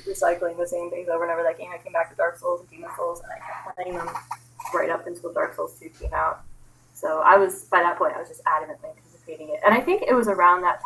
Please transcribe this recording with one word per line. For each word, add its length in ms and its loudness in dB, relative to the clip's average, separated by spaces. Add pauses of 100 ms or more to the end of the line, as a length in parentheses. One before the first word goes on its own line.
recycling 500 0
the 100 -2
same 220 -4
things 220 -6
over 120 0
and 80 -2
over 120 0
that 160 0
game, 160 -14
I 80 -10
came 100 -18
back 200 0
to 40 -20
Dark 220 -2
Souls 220 -2
and 100 -20
Demon 260 -14
Souls, 240 -4
and 100 -14
I 140 -14
kept 320 -12
playing 220 -6
them 100 -8 (640)
right 160 2
up 180 -4
until 280 -10
Dark 200 -2
Souls 240 -6
two 120 -16 (100)
came 140 -6
out. 260 -2 (540)
So 280 -2
I 140 10
was, 280 2
by 180 2
that 160 2
point, 160 2
I 60 -8
was 80 -12
just 160 -20
adamantly 520 -4
anticipating 540 -16
it. 160 -6
And 80 8
I 80 4
think 260 2
it 60 6
was 140 4
around 340 6
that 240 2